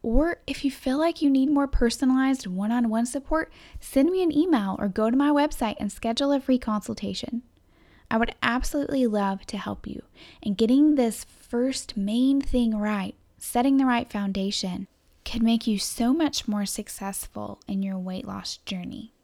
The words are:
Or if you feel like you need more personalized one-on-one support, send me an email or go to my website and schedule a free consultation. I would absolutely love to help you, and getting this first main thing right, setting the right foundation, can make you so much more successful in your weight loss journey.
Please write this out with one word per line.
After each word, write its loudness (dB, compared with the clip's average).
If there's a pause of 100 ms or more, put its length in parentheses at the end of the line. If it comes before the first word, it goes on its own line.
Or 2
if -8
you 0
feel -2
like 0
you 4
need 4
more 4
personalized 2
one-on-one 0
support, -2 (300)
send 2
me 2
an 2
email 2
or -2
go 0
to 2
my 4
website 0
and -4
schedule -2
a 2
free 2
consultation. -6 (680)
I 2
would 2
absolutely 0
love 0
to -8
help -8
you, -10 (400)
and -2
getting 6
this 0
first -4
main 2
thing 2
right, -2 (240)
setting 2
the 4
right 0
foundation, -4 (380)
can -4
make 2
you 2
so 0
much 0
more -2
successful -10
in -2
your -4
weight -8
loss -10
journey. -10